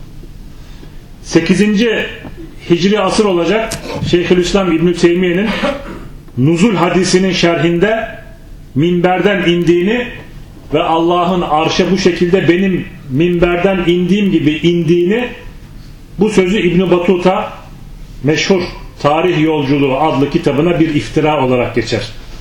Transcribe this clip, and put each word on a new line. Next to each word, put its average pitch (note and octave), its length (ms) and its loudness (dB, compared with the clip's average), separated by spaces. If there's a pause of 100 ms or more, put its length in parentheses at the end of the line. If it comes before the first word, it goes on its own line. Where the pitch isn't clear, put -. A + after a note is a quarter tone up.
(1200)
Sekizinci G3+ 840 0 (640)
Hicri F#3+ 300 2
asır F#3+ 240 2
olacak F#3+ 480 0 (380)
Şeyhülislam F3+ 640 2
İbn E3 200 2
Teymiye'nin F3+ 560 2 (880)
nuzul E3 360 4
hadisinin F3+ 580 2
şerhinde E3+ 760 0 (640)
minberden F3 760 2
indiğini F3 560 2 (680)
ve D#3+ 80 2
Allah'ın E3+ 580 0
arşa D#3+ 500 0
bu F#3+ 80 2
şekilde F3 500 2
benim F3+ 380 2 (240)
minberden F3 760 2
indiğim F3+ 440 2
gibi D3+ 220 2
indiğini, F3 760 2 (880)
bu G#3 100 4
sözü F#3+ 300 2
İbn F3 320 2
Batuta F#3 600 2 (720)
meşhur D#3+ 380 2 (400)
Tarih D#3 400 2
Yolculuğu C#3 560 2
adlı D3 320 2
kitabına D3+ 500 2
bir D#3 140 2
iftira D3+ 500 0
olarak B2 300 0
geçer. A2+ 340 -2 (320)